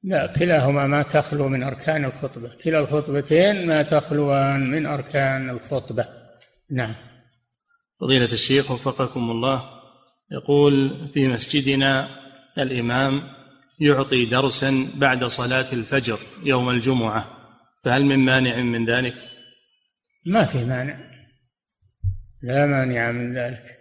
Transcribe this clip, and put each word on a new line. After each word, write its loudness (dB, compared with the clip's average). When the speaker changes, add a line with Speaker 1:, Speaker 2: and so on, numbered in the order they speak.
Speaker 1:
لا، 0
كلاهما 2
ما 2
تخلو 0
من -2
أركان -4
الخطبة، -10
كلا 2
الخطبتين 2
ما 2
تخلوان 0
من -2
أركان -2
الخطبة. -6
نعم. -4
Speaker 2:
فضيلة 2
الشيخ 0
وفقكم -4
الله، -2
يقول: 2
"في 2
مسجدنا 0
الإمام -2
يعطي 2
درسا 0
بعد 2
صلاة -2
الفجر -2
يوم 0
الجمعة، 0
فهل 4
من 4
مانع 2
من -2
ذلك؟" 0
Speaker 1:
ما 2
في -4
مانع، -6
لا 2
مانع 0
من -6
ذلك. -8